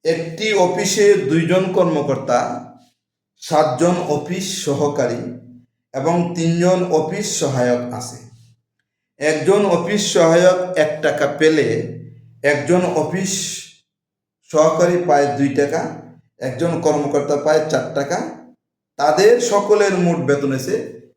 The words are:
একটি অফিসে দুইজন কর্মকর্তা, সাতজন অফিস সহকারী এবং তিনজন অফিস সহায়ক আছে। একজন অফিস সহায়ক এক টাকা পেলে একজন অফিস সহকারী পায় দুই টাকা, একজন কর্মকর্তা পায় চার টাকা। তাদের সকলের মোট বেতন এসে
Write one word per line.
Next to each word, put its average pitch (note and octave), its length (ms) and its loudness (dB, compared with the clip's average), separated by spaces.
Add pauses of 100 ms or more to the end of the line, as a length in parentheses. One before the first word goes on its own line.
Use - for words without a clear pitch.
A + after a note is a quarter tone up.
একটি E3 480 -4
অফিসে G3+ 600 2
দুইজন E3+ 600 0
কর্মকর্তা, C#3+ 640 0 (960)
সাতজন D#3 580 0 (120)
অফিস - 580 -6
সহকারী C#3 560 -2 (720)
এবং E3+ 420 -2
তিনজন F3 560 0
অফিস E3 480 -2
সহায়ক B2 540 -2
আছে। - 240 -12 (1000)
একজন D#3 480 2
অফিস F#3 480 0
সহায়ক F3 640 4
এক D3+ 260 0
টাকা C#3+ 240 0 (120)
পেলে D3+ 280 4 (760)
একজন D3+ 420 2
অফিস E3+ 480 -2 (1160)
সহকারী E3 460 4 (100)
পায় C#3+ 300 2
দুই C#3 180 2
টাকা, C#3+ 260 0 (580)
একজন D#3+ 420 -4
কর্মকর্তা C#3+ 560 0
পায় D3+ 320 0
চার C3 240 -4
টাকা। C#3+ 240 -4 (800)
তাদের F#3+ 460 4
সকলের G3+ 560 2
মোট E3+ 200 2
বেতন C#3 360 -2
এসে - 220 -4 (420)